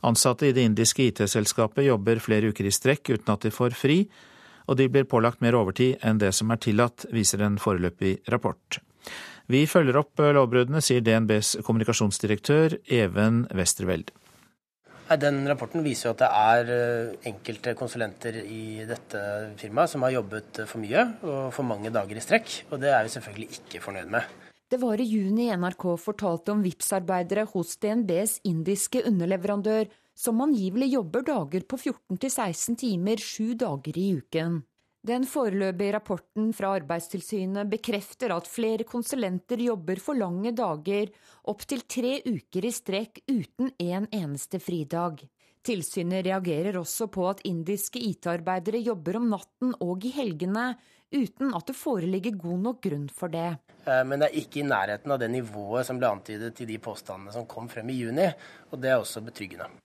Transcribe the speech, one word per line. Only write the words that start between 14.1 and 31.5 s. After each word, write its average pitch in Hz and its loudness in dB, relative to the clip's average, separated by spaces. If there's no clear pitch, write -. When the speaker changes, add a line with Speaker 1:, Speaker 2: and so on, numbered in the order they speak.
Speaker 2:
Nei, 160 6
den 139 0
rapporten 143 -2
viser 131 -2
jo 113 2
at 110 -4
det 120 8
er, 117 6
eh, 120 -2
enkelte 110 -6
konsulenter 113 -6
i 110 -10
dette 104 -6
firmaet 120 0
som 139 -6
har 131 2
jobbet, 107 -6
eh, 110 -6
for 113 -10
mye 113 2
og 135 -4
for 143 -4
mange 110 -4
dager 104 -2
i 113 -10
strekk, - 0
og 139 -6
det 139 0
er 120 4
vi 113 -4
selvfølgelig 104 -12
ikke - -16
fornøyd 92 -8
med. 117 0
Speaker 3:
Det 254 0
var 233 0
i 240 0
juni 220 2
N 175 0
R 180 -2
K 175 -2
fortalte 196 -4
om 208 2
Vipps-arbeidere 185 -2
hos 170 -4
D 208 -2
N 220 0
Bs 185 0
indiske 190 0
underleverandør, 202 0
som 226 0
angivelig 254 2
jobber 226 0
dager 185 -2